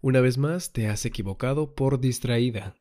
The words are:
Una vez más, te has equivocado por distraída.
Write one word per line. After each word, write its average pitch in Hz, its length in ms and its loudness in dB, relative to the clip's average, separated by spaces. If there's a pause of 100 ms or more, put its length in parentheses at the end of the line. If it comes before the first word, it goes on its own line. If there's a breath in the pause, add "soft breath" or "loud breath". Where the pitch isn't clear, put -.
Una 131 180 4
vez 127 180 4
más, 160 360 -2
te 110 160 0
has 104 160 -4
equivocado 127 680 -4
por 135 260 2
distraída. 120 800 0